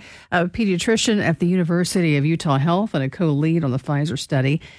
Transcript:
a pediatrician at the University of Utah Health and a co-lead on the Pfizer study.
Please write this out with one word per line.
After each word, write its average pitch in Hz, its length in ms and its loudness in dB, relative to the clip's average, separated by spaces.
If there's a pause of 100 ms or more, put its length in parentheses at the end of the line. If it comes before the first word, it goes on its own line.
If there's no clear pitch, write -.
(300)
a 180 160 0
pediatrician 208 720 0
at 156 200 0
the 175 80 0
University 175 680 0
of 139 80 2
Utah 160 340 0
Health 170 360 0
and 143 80 0
a 135 80 -4
co-lead 160 540 0
on 127 80 0
the 127 60 -2
Pfizer 151 400 -4
study. 139 420 0 (180)